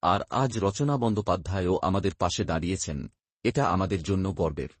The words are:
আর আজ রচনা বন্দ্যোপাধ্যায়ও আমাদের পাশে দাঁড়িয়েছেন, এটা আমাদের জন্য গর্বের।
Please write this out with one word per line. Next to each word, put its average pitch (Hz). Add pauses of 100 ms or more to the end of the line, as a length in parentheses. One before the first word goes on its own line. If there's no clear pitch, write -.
আর 90 (100)
আজ 120
রচনা 139
বন্দ্যোপাধ্যায়ও 92
আমাদের 95
পাশে 90
দাঁড়িয়েছেন, 82 (360)
এটা 120
আমাদের 92
জন্য 95
গর্বের। 73 (120)